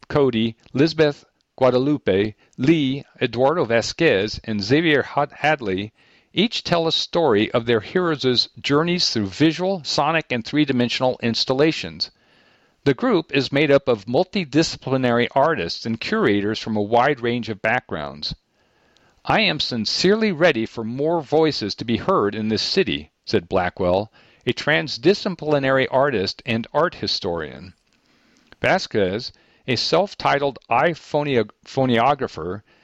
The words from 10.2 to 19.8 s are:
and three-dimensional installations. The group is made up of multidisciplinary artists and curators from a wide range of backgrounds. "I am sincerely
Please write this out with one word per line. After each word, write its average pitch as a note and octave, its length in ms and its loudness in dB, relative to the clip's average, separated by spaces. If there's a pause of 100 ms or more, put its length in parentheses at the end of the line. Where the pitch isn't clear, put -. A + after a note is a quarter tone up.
and A#2 120 -4
three-dimensional B2+ 800 0
installations. B2 880 -2 (720)
The C#3 120 2
group A#3 380 0
is C3+ 200 -2
made C#3+ 180 2
up C#3 160 4
of G#2+ 200 0
multidisciplinary C3 1300 0
artists C3+ 500 0
and A#2 140 -4
curators G#2+ 580 0
from A2 180 -6
a G#2 60 0
wide A#2+ 380 2
range A#2+ 280 -2
of G#2+ 140 -8
backgrounds. D#2+ 720 -4 (920)
"I E3+ 140 2
am E3+ 180 0
sincerely F#3 720 0